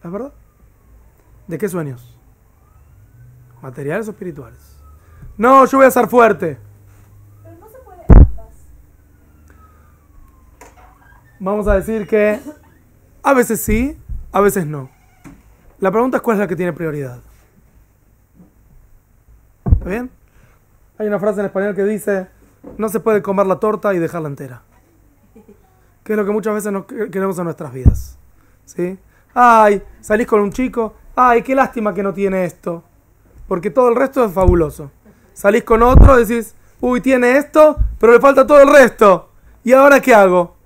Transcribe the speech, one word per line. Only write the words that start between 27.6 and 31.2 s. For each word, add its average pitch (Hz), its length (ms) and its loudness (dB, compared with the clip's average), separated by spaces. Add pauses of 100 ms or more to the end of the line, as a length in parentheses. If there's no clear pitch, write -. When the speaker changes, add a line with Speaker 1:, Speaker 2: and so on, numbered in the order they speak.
Speaker 1:
vidas, 123 440 -4 (460)
¿sí? 180 340 -10 (360)
Ay, 220 500 2 (160)
salís 214 260 -4
con 220 140 0
un 208 140 -4
chico, 226 400 -6 (240)
"Ay, 247 240 2